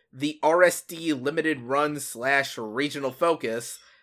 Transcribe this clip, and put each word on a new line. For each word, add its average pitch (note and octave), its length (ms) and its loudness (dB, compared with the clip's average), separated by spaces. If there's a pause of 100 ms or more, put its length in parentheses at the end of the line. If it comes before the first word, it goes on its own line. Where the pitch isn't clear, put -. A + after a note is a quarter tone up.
(120)
the D3 300 -4
R E3 220 6
S E3+ 180 4
D E3 300 -4
limited D3 480 -2
run C#3+ 400 -2
slash C3+ 580 -2
regional C3 540 -4
focus, C3 680 -2 (240)